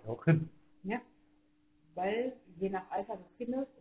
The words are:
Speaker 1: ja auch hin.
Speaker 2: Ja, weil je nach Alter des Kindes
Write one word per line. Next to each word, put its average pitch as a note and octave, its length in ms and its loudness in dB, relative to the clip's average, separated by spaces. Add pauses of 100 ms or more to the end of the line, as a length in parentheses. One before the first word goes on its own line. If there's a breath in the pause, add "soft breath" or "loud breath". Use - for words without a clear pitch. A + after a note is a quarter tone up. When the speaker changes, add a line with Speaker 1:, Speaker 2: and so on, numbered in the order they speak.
Speaker 1:
ja A2+ 60 -4
auch - 160 -6
hin. D#3+ 220 6 (360)
Speaker 2:
Ja, A3+ 160 -2 (960)
weil A3 380 0 (260)
je G3 80 2
nach F#3+ 220 -4
Alter G3+ 260 -4
des F3+ 100 -16 (120)
Kindes B3+ 280 -2 (140)